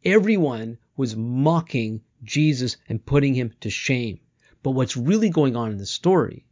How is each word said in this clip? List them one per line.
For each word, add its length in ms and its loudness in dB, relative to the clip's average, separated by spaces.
everyone 760 2
was 180 -2
mocking 840 0
Jesus 540 0
and 160 -6
putting 300 2
him 260 -4
to 80 -6
shame. 520 -4
But 80 0
what's 260 -2
really 320 2
going 260 2
on 160 -2
in 60 -6
the 80 -8
story 680 0